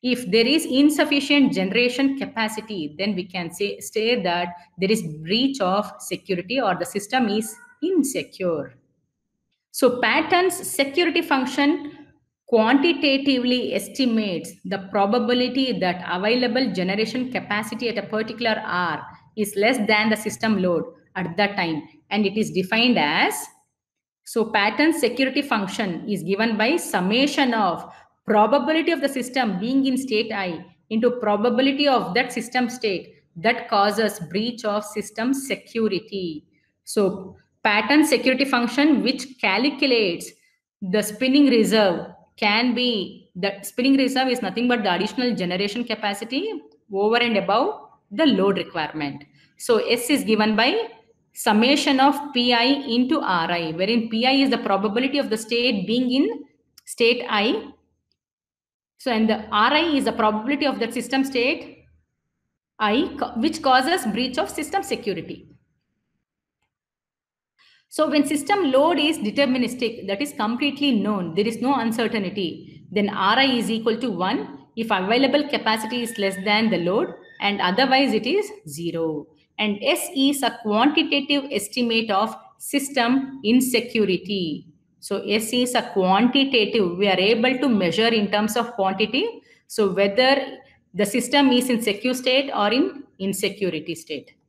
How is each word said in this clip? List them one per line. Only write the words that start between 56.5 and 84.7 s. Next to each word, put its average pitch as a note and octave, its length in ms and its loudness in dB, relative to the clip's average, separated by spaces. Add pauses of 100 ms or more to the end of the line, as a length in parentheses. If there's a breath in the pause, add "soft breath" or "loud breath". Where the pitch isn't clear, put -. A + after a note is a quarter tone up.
state A#3+ 440 2
I. A3+ 440 -2 (1300)
So, - 120 -4
and A3 180 2
the G#3+ 220 -2
R G#3+ 220 4
I D4+ 80 4 (160)
is C4 80 0
the A3+ 80 0
probability A3+ 540 0
of C4 140 -2
that A3+ 120 -4
system C4+ 320 -2
state C4+ 640 -4 (920)
I, G#3+ 400 0
co-, - 180 -4
which C#4+ 260 -2
causes C4+ 500 2
breach B3+ 260 -4
of G4+ 120 -2
system F4 320 -4
security. - 640 -6 (2500 soft breath)
So D#4 200 0
when D4 180 2
system D#4 440 0
load D4 280 4
is D4+ 200 0
deterministic, A#3+ 880 -2
that G3 160 -4
is - 100 -6
completely C#4 600 -2
known, G3 420 -2
there G3+ 120 2
is A3+ 140 -6
no C4 140 0
uncertainty, A3 1160 -4
then G3+ 180 0
R G3 300 2
I C4+ 60 4
is A#3 260 0
equal A3+ 280 -2
to A#3+ 120 -4
one F#3+ 480 -4 (180)
if A3+ 140 -4
available B3 580 2
capacity A3+ 540 -2
is A3+ 160 -8
less G3 260 -2
than G#3+ 260 2
the F3+ 80 0
load, F#3+ 360 0 (260)
and G3+ 200 0
otherwise B3+ 520 2
it G#3+ 140 0
is F#4+ 240 -2 (180)
zero. D#3+ 580 -4 (320 soft breath)
And G3+ 240 -2
S D4+ 340 0
is C#4 260 2
a A3+ 200 -2
quantitative C#4+ 920 2
estimate A3+ 580 -2
of G#3 240 0 (240)
system C4 840 0
insecurity. G3+ 1200 0 (340)